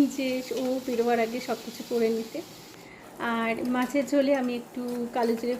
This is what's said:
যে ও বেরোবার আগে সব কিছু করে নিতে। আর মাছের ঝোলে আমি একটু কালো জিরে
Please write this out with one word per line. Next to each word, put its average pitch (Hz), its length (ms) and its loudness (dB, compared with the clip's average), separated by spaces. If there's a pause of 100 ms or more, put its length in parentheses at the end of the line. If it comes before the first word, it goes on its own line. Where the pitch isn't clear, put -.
(160)
যে 254 340 0
ও 254 360 0
বেরোবার 233 340 4
আগে 226 200 0
সব 240 240 -2
কিছু 233 240 -10
করে 233 200 2
নিতে। 226 340 -2 (760)
আর 226 460 0
মাছের 247 420 2
ঝোলে 285 280 4
আমি 247 200 0
একটু 240 600 -6
কালো 233 200 2
জিরে 240 260 -2